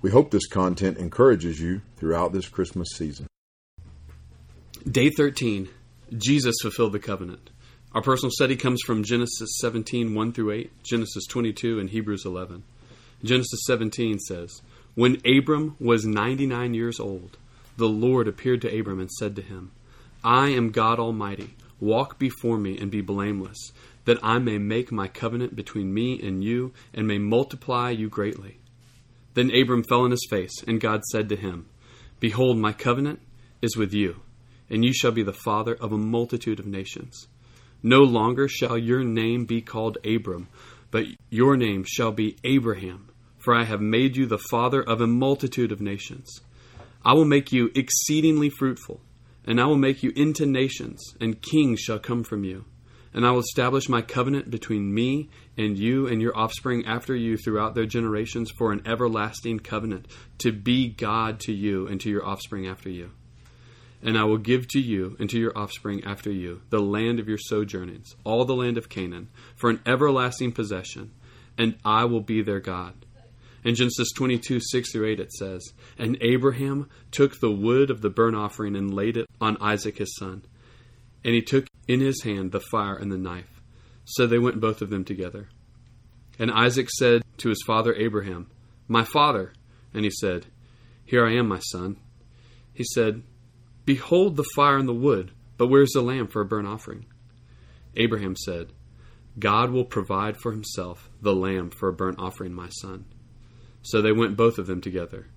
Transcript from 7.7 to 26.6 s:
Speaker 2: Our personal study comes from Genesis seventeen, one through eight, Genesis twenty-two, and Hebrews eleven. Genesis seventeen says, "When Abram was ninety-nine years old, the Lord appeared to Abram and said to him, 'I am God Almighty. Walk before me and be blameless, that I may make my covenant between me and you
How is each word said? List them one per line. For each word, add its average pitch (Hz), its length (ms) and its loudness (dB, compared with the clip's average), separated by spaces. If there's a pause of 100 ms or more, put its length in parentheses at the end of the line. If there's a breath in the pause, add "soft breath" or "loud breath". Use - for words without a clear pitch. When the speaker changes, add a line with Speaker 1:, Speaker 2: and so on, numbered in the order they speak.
Speaker 2:
Our 131 100 -2
personal 131 300 2
study 135 240 2
comes 123 280 0
from 110 200 0
Genesis 117 580 -2
seventeen, 117 540 -2
one 113 180 -2
through 110 160 -2
eight, 107 220 -6 (100)
Genesis 113 460 -4
twenty-two, 117 500 -4
and 98 140 -6
Hebrews 104 340 -6
eleven. 90 380 -10 (600 soft breath)
Genesis 123 440 0
seventeen 113 500 0
says, 87 460 -12 (320 soft breath)
"When 127 320 4
Abram 147 520 2
was 117 280 2
ninety-nine 123 680 0
years 117 260 -4
old, 95 380 -8 (400 soft breath)
the 113 100 4
Lord 117 400 4
appeared 123 340 0
to 113 180 -2
Abram 98 200 -4
and 92 120 -8
said 101 240 -6
to 98 80 -10
him, 92 300 -16 (500 soft breath)
'I 127 260 6
am 120 220 2
God 113 260 4
Almighty. 107 560 -4 (260 soft breath)
Walk 110 380 0
before 120 400 0
me 98 200 -2
and 101 120 -6
be 104 120 -4
blameless, 101 720 -4 (320 soft breath)
that 120 180 4
I 113 160 4
may 113 180 0
make 110 320 0
my 98 200 -4
covenant 120 440 -4
between 104 400 -6
me 123 280 -2
and 95 200 -4
you 123 300 -2 (220 soft breath)